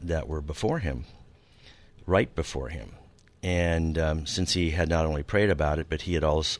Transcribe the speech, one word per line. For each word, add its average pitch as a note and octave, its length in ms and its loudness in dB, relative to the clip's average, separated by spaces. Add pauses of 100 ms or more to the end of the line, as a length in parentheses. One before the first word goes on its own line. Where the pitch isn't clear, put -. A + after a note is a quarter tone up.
that E2 260 -2
were D#2 120 -6
before G#2+ 380 -2
him, C#2+ 260 -4 (1000)
right F#2+ 280 2
before C#2 340 -6
him. D2+ 240 -12 (500)
And, E2+ 560 2
um, D#2 280 0
since - 280 -2
he E2+ 160 2
had E2 180 0
not E2 180 4
only D2+ 160 0
prayed G#2 280 2
about D2+ 280 2
it, D#2+ 100 -4
but D#2 140 -4
he F2 120 -2
had D#2 100 2
als-, D#2 360 2